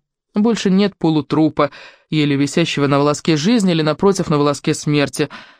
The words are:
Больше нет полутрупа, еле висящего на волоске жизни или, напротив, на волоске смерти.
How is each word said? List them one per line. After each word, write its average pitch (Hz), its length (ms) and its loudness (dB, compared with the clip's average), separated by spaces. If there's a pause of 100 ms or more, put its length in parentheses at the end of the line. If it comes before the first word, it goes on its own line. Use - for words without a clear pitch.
(340)
Больше 214 360 0
нет 196 280 2
полутрупа, 151 720 0 (400)
еле 147 260 0
висящего 143 520 -2
на 139 100 2
волоске 147 400 0
жизни 190 340 0
или, 160 120 0
напротив, 175 460 0
на 151 80 2
волоске 147 360 0
смерти. 147 560 -2 (300)